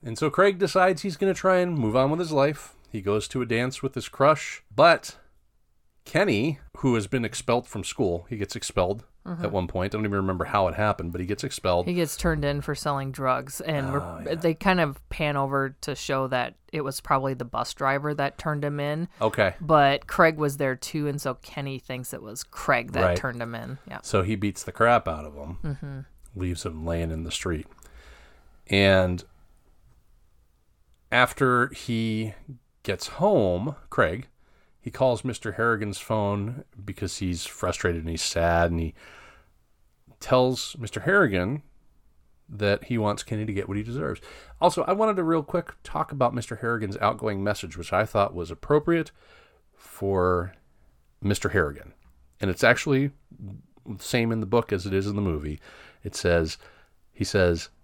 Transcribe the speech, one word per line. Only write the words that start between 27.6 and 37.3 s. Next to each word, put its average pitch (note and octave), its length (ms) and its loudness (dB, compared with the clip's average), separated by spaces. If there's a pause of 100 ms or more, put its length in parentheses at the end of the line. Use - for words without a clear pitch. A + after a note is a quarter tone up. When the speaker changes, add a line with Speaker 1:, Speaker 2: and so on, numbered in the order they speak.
Speaker 1:
And F#2+ 520 6 (1900)
after B2 580 4
he A2 640 -2 (500)
gets - 240 -6
home, C3+ 680 2 (140)
Craig, G#2 380 0 (540)
he - 100 -10
calls B2+ 320 0
Mister A#2+ 300 -6
Harrigan's A2 460 0
phone G#2 640 -2 (180)
because G2 360 -8
he's F2+ 260 -4